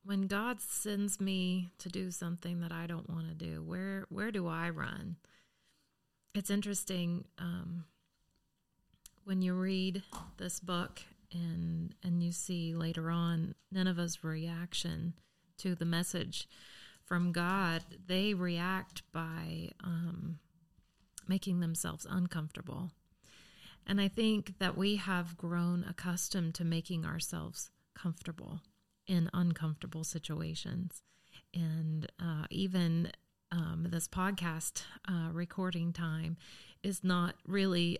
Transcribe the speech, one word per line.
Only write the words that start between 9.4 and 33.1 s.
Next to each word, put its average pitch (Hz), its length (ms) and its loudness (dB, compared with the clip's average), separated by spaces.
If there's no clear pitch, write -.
you 180 100 4
read 185 500 2
this 180 220 -4
book 180 420 -2
and, 165 720 -2
and 175 200 4
you 175 100 2
see 170 420 -2
later 165 360 0
on 170 440 2
Nineveh's 180 540 0
reaction 165 880 -2
to 180 160 0
the 165 100 -2
message 170 640 0
from 175 280 4
God, 175 520 2
they 190 260 4
react 180 680 0
by, 165 600 -4
um, 170 540 -2
making 185 300 4
themselves 165 500 0
uncomfortable. 175 840 0
And 202 160 2
I 196 60 4
think 214 540 4
that 185 180 2
we 202 160 6
have 175 420 0
grown 175 520 2
accustomed 175 680 0
to 170 100 -2
making 165 400 0
ourselves - 680 -4
comfortable, - 640 -6
in 170 260 4
uncomfortable 160 720 0
situations. 160 1000 -4
And, 160 560 0
uh, 160 300 -2
even, 175 600 4